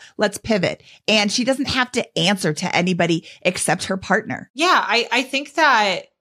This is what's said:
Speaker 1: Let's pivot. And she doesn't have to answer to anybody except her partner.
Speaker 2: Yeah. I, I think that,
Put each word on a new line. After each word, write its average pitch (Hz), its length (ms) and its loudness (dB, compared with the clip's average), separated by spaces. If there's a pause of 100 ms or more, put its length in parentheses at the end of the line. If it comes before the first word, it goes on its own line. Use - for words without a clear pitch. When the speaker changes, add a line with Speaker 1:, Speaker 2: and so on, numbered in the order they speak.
(160)
Speaker 1:
Let's 208 220 -2
pivot. - 460 -2 (240)
And 208 240 2
she 247 100 -2
doesn't 262 280 -2
have 247 220 0
to - 260 -4
answer 185 340 2
to - 240 -4
anybody 175 500 0 (160)
except 185 440 -2
her 190 100 -4
partner. 190 580 -4
Speaker 2:
Yeah. 330 320 2
I, 226 240 0
I 277 140 0
think 277 300 -6
that, 226 480 2 (180)